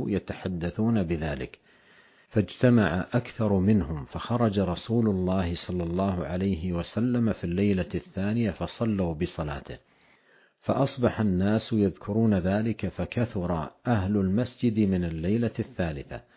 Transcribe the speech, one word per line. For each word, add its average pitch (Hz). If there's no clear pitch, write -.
يتحدثون 95
بذلك، 76
فاجتمع 104
أكثر 113
منهم، 90
فخرج 113
رسول 107
الله 92
صلى 90
الله 87
عليه 92
وسلم 117
في -
الليلة 92
الثانية 104
فصلوا 95
بصلاته، 143
فأصبح 127
الناس 104
يذكرون 104
ذلك، 101
فكثر 87
أهل 104
المسجد 104
من 95
الليلة 92
الثالثة، 87